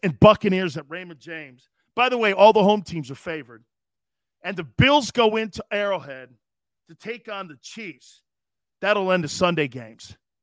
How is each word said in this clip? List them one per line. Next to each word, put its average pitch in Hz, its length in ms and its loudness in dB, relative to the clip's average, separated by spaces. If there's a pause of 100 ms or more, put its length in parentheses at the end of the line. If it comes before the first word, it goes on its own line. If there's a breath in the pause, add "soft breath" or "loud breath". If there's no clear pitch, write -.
and 160 180 -4
Buccaneers 190 580 4
at 151 120 -14
Raymond 170 300 -16
James. 143 500 -20 (260)
By 247 140 2
the 247 80 -2
way, 220 160 0
all 202 200 8
the 208 100 4
home 208 180 4
teams 156 300 -10
are 139 40 -14
favored. 123 480 -14 (800)
And 185 140 -10
the 175 60 -6
Bills 247 480 2
go 220 240 2
into 208 360 -8
Arrowhead 143 580 -6 (600)
to 165 60 -20
take 226 340 -16
on 196 180 -12
the 147 140 -20
Chiefs. - 600 -18 (580)
That'll 190 300 0
end 185 120 0
the 147 40 -6
Sunday 165 400 -2
games. 117 500 -18 (260)